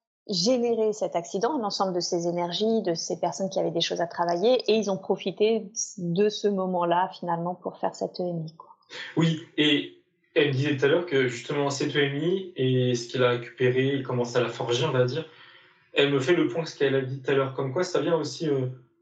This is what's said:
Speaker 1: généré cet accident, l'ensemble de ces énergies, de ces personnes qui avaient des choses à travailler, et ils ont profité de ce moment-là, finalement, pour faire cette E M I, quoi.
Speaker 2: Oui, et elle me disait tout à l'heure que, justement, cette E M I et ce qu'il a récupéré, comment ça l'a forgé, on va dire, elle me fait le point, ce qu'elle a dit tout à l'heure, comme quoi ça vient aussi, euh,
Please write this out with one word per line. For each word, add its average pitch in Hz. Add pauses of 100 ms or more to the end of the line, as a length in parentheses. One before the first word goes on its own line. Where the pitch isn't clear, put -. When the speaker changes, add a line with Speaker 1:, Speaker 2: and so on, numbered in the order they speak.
(280)
Speaker 1:
généré 226
cet 196
accident, 202
l'ensemble 196
de 175
ces 170
énergies, 175
de 175
ces 170
personnes 175
qui -
avaient 170
des 170
choses 175
à 170
travailler, 175
et 214
ils 202
ont 190
profité 208 (340)
de 180
ce 208
moment-là, 185
finalement, 175
pour -
faire 190
cette -
E 180
M 170
I, 160
quoi. - (460)
Speaker 2:
Oui, 160 (120)
et 147 (420)
elle 147
me 131
disait 139
tout 143
à 139
l'heure 170
que, 135
justement, 143
cette -
E -
M 139
I 180
et 127
ce -
qu'il 127
a 120
récupéré, 127
comment 123
ça 120
l'a 117
forgé, 120
on 147
va 123
dire, 143 (680)
elle 143
me 139
fait 156
le 165
point, 165
ce -
qu'elle 135
a 135
dit 131
tout -
à 139
l'heure, 131
comme 135
quoi 180
ça 147
vient 165
aussi, 151
euh, 135 (360)